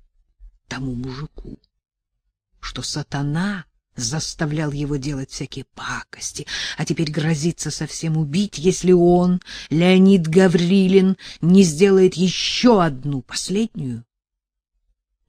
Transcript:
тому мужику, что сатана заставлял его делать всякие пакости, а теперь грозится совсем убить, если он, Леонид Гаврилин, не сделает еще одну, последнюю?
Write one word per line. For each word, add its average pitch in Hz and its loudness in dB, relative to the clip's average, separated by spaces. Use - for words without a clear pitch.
тому 131 -10
мужику, 131 -14
что - -14
сатана 156 -6
заставлял 151 -6
его 143 -6
делать 135 -8
всякие - -12
пакости, - -12
а 151 -4
теперь 160 -4
грозится 156 -4
совсем 160 -6
убить, 160 -4
если 175 2
он, 175 4
Леонид 185 6
Гаврилин, 185 4
не 185 6
сделает 185 4
еще 190 2
одну, 139 -2
последнюю? 160 -6